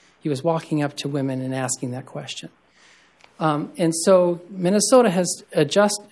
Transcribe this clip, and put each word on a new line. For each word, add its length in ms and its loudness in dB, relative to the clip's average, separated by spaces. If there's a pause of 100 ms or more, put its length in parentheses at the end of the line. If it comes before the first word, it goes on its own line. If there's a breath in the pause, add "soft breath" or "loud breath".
(200)
He 100 -6
was 140 -4
walking 380 -2
up 160 -4
to 100 -6
women 340 -4
and 120 -6
asking 380 -6
that 160 -12
question. 420 -14 (920 soft breath)
Um, 380 -2
and 180 0
so 540 4
Minnesota 640 4
has 400 -2
adjust, 500 2 (100)